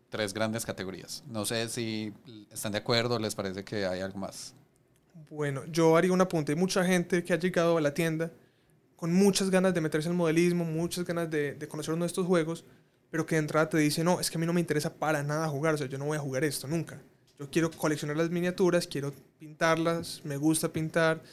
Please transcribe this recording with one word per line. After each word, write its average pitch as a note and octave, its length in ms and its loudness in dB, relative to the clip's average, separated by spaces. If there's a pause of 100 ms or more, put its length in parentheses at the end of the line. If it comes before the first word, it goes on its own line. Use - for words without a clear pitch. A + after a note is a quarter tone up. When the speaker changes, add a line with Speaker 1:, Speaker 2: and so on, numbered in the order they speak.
Speaker 1:
tres G#2+ 240 -4
grandes A2 320 -4
categorías. F#2 600 -10
No A2 180 -6
sé A2+ 240 -2
si A2 440 -6 (380)
están G#2+ 220 -8
de G#2 60 -2
acuerdo, A#2 400 2
les G#2+ 160 -2
parece G2 280 -6
que G2+ 220 -4
hay F#2 160 -2
algo G2 180 -8
más. - 340 -12 (760)
Speaker 2:
Bueno, C#3+ 360 -6
yo D#3+ 320 6
haría F3+ 160 4
un F#3 80 6
apunte. E3+ 320 2
Hay D#3 40 0
mucha F#3 280 2
gente F3+ 380 2
que F3+ 100 -2
ha E3 60 2
llegado E3+ 380 2
a D#3+ 40 2
la C#3+ 120 2
tienda E3 380 -2 (680)
con E3+ 160 -2
muchas F#3+ 360 4
ganas F#3 240 4
de F3 80 0
meterse D#3 280 0
al F3 60 0
modelismo, F3 500 4
muchas E3+ 400 -4
ganas E3+ 240 -4
de, D3 240 -2
de D3 140 -10
conocer D#3 260 -6
uno E3 100 -2
de F3 40 0
estos F3 200 -2
juegos, E3 360 0 (500)
pero D#3+ 140 -2
que D#3+ 80 0
de D#3+ 60 4
entrada D#3 280 2
te E3+ 80 0
dice, D3+ 260 2
"No, F3 160 2
es - 120 -4
que E3 60 -6
a D#3+ 40 -2
mí E3 60 0
no E3+ 60 0
me F3 60 2
interesa D#3+ 320 -2
para D3 300 -2
nada D3+ 260 -2
jugar, D3+ 280 0
o - 20 0
sea, C#3+ 80 -4
yo C3 140 -6
no C#3 60 -6
voy D3+ 120 0
a - 20 -4
jugar C#3 240 -2
esto C#3 240 -2
nunca. D#3 320 -4 (380)
Yo C#3+ 100 -12
quiero E3 220 2
coleccionar D3+ 480 -2
las E3+ 140 0
miniaturas, F3 560 2
quiero C#3+ 260 -6 (240)
pintarlas, E3 840 -2
me C#3+ 120 -6
gusta D#3+ 380 2
pintar, D#3+ 480 0 (120)